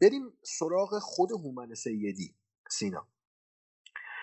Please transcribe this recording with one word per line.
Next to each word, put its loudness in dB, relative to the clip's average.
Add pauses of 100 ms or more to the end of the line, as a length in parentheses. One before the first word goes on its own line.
بریم 8 (200)
سراغ 0
خود 0
هومن -8
سیدی، -4 (360)
سینا. -4 (1160)